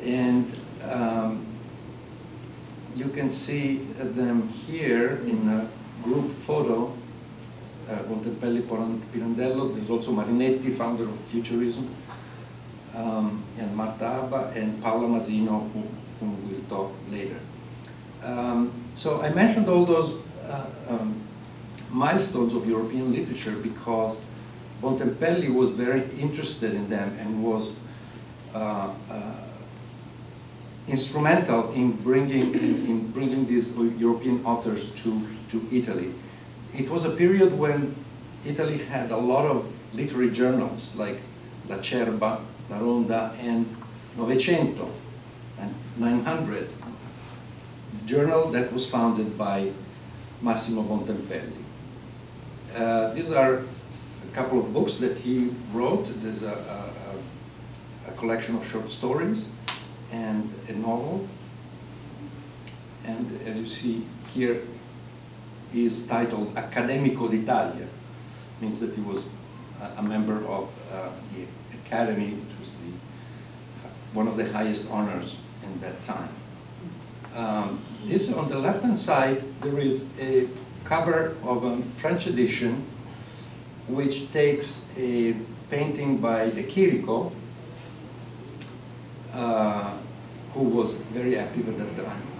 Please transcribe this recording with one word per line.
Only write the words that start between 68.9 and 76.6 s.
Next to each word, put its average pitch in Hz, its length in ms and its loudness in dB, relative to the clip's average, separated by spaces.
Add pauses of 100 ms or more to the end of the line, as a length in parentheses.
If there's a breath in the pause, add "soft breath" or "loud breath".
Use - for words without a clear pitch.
he 107 80 -4
was 98 240 -4 (560)
a, - 160 -10
a 104 40 0
member 107 340 2 (100)
of, 98 240 -2 (200)
uh, 95 200 -6 (240)
the 92 100 -8 (400)
Academy, 107 460 2
which - 280 -8
was - 100 -12
the, - 1200 -14 (260)
one 110 120 4
of 110 120 0
the 104 120 0
highest 107 400 0
honors 98 460 -2 (260)
in 92 180 -8
that 90 240 -8
time. - 260 -4 (1040)